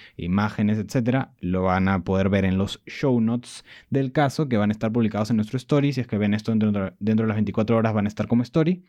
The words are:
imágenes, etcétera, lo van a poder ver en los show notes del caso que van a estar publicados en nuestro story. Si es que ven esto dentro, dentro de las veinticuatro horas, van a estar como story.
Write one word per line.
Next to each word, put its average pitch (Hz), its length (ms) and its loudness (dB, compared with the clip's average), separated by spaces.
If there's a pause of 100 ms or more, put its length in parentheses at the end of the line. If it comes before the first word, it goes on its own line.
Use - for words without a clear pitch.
(160)
imágenes, 104 600 0
etcétera, 120 640 -2
lo 92 240 -2
van 92 240 2
a 95 160 2
poder 95 280 2
ver 98 140 2
en 92 140 2
los 98 260 -4
show 127 360 0
notes 117 440 -4 (240)
del 135 220 -2
caso 147 380 0
que 120 80 0
van 104 140 2
a - 20 0
estar 110 180 -4
publicados 110 400 0
en 117 60 2
nuestro 107 200 -2
story. 143 360 2
Si 131 80 -2
es 120 80 -4
que 107 100 -2
ven 104 160 2
esto 107 160 -4
dentro, 104 480 0
dentro 110 260 0
de 110 40 0
las 104 80 0
veinticuatro 107 400 0
horas, 110 180 2
van 104 120 0
a - 20 0
estar 104 180 -6
como 120 160 2
story. 165 460 0